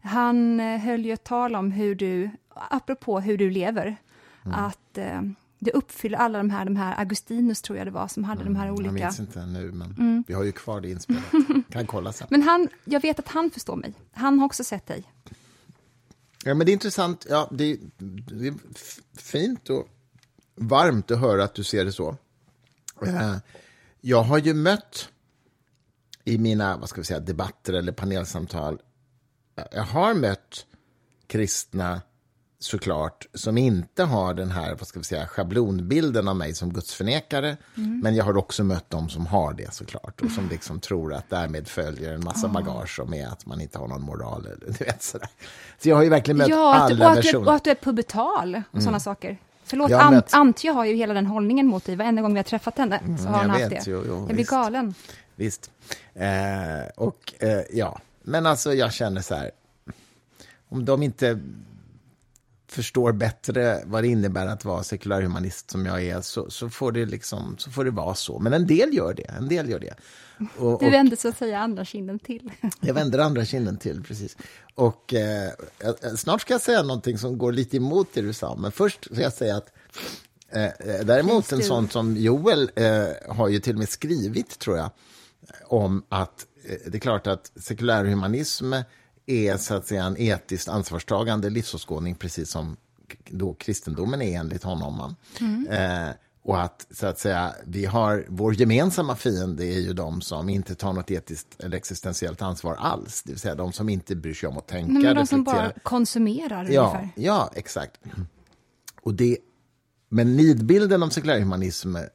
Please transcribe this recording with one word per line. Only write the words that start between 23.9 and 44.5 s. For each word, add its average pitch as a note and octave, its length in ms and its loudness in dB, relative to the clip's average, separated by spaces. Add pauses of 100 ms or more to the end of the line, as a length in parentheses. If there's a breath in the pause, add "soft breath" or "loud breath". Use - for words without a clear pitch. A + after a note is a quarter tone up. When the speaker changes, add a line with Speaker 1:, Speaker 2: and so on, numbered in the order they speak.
Speaker 2:
jag B2 220 4
har C3+ 160 4
ju D#3 160 2
mött F3+ 540 0 (1160)
i A2+ 140 0
mina, G#2+ 380 2
vad A1+ 120 -10
ska - 120 -10
vi E2 40 -8
säga, D#2+ 160 -4
debatter F2+ 520 -6
eller F2 200 -2
panelsamtal, E2+ 880 -4 (920)
jag G#2+ 100 -4
har E3 320 2
mött A2 520 -2 (600)
kristna F#2 760 -4 (580)
såklart, D#2+ 760 -4
som A2+ 240 -2
inte A#2+ 460 2
har G2 300 0
den F#2 160 -4
här, E2+ 240 -6
vad - 140 -14
ska - 100 -14
vi E2 60 -12
säga, D#2+ 220 -6
schablonbilden G#2 1040 0
av F#2+ 80 0
mig E2 180 -4
som F2 180 -6
gudsförnekare. C#3 840 -4 (200)
Speaker 1:
Mm. A3 240 -4
Speaker 2:
Men A2 140 2
jag A2 100 4
har G2 120 2
också G2+ 280 0
mött F2+ 260 -2
dem D#2+ 180 -4
som D#2+ 180 -6
har D#2+ 280 0
det - 200 -12
såklart, - 480 -14
och A3+ 80 -2
som D#3+ 80 -6
Speaker 1:
Mm. F#2 120 -4
Speaker 2:
liksom E2 300 -8
tror D#2+ 340 -4
att - 160 -10
därmed D#2 380 -4
följer D#2 440 -6
en D#2+ 120 -6
massa E2+ 220 -4
Speaker 1:
Ah. G#2 40 0
Speaker 2:
bagage F2 460 -4
som D#2 180 -6
är C#2+ 120 -8
att - 200 -14
man C#2+ 140 -8
inte D2+ 180 -10
har B1+ 100 -8
någon C2+ 140 -8
moral, B1 440 -8
eller, - 200 -14 (120)